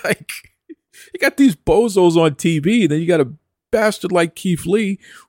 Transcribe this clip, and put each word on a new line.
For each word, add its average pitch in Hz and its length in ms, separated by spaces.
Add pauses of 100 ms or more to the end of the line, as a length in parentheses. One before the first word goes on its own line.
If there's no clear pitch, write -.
like, - 260 (380)
you - 500
got - 200
these 262 180
bozos 185 600
on 160 180
T 165 240
V, 208 240
and 160 80
then 151 100
you 165 60
got 170 140
a 127 120 (380)
bastard 214 420
like 170 220
Keith 175 320
Lee 196 340 (280)